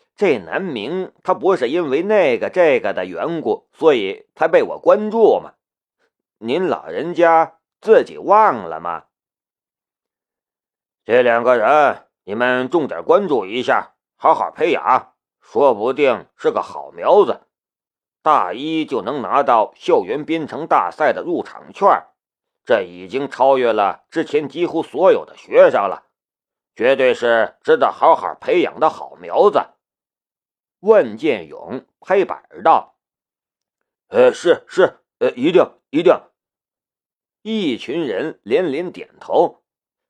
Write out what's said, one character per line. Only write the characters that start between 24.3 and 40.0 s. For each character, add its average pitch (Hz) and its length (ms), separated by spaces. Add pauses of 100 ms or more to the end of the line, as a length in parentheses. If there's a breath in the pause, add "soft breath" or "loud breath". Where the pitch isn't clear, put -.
几 170 180
乎 160 160
所 170 300
有 90 120
的 - 120
学 156 340
生 117 120
了， 92 240 (680)
绝 127 220
对 127 180
是 117 480
值 156 140
得 123 160
好 - 240
好 85 180
培 160 280
养 107 180
的 156 80
好 - 280
苗 95 340
子。 123 100 (1200)
万 180 360
剑 113 320
勇 - 380 (140)
拍 190 240
板 - 260
儿 - 120
道 139 360 (1080)
：“呃， 123 240
是， - 360
是， - 300 (220)
呃， 127 100
一 131 200
定， 170 280 (120)
一 156 120
定。” 165 180 (1200)
一 208 360
群 156 280
人 117 360
连 151 280
连 170 220
点 - 160 (100)
头， - 460 (460)